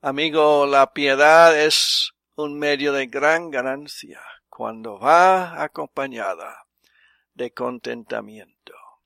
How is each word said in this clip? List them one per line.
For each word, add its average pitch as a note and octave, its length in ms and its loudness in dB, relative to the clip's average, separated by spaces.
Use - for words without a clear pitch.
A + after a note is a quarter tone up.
Amigo, D3 640 0
la C#3 260 2
piedad D3+ 640 6
es - 600 0
un D3 220 -8
medio D3 340 -2
de C#3 140 -4
gran D3+ 460 -2
ganancia C3+ 680 -10
cuando A2+ 480 -12
va E3+ 640 2
acompañada B2 1040 -10
de A#2+ 160 -10
contentamiento. A#2 1200 -12